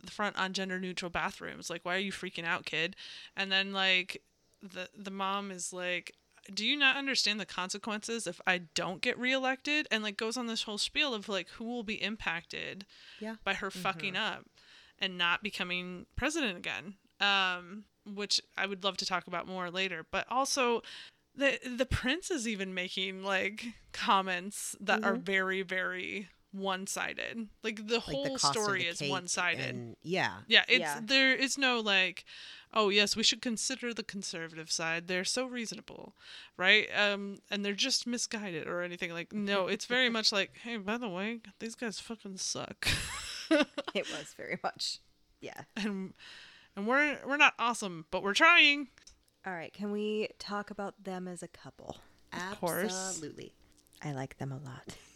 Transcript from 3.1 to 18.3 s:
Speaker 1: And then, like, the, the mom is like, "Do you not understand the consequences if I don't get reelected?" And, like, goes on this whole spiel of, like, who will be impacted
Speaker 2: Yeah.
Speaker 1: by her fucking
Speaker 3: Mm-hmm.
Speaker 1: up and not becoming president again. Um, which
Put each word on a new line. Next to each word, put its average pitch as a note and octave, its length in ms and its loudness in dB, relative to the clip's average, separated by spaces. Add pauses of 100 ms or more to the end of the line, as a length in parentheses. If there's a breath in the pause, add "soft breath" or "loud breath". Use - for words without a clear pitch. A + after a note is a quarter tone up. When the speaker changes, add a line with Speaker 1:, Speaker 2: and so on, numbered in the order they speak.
Speaker 1:
And G3 140 -2
then, G3 220 2
like, F#3+ 500 2 (400)
the, F#3 340 -12
the G3 140 -12
mom G3 400 -2
is F3+ 220 -8
like, F3+ 420 -4 (400)
"Do G#3+ 100 -2
you C4 120 4
not C#4 200 6
understand A#3+ 440 0
the F#3 60 -4
consequences G#3+ 840 -4
if F3 180 -6
I F3+ 120 6 (160)
don't E3+ 280 -2
get - 160 2
reelected?" C4 720 0
And, G#3+ 140 2
like, G3+ 120 -4
goes A3+ 200 -2
on B3 100 -4
this A3+ 160 -2
whole G#3 160 -4
spiel C#4+ 340 0
of, G#3 160 -4
like, F#3+ 220 -2
who - 140 -12
will A#3+ 180 -4
be G#3 180 -4
impacted F3+ 840 -4 (320 loud breath)
Speaker 2:
Yeah. A3 240 -8
Speaker 1:
by G3 120 0
her F#3+ 180 -4
fucking F#3 420 -4
Speaker 3:
Mm-hmm. G3+ 80 -2 (160)
Speaker 1:
up - 60 -18 (560 loud breath)
and F#3 180 -2
not F3 240 4
becoming F3+ 640 -4 (100)
president D4+ 400 0
again. E3 380 -6 (260)
Um, F#3+ 640 0 (300)
which G3+ 260 0 (160)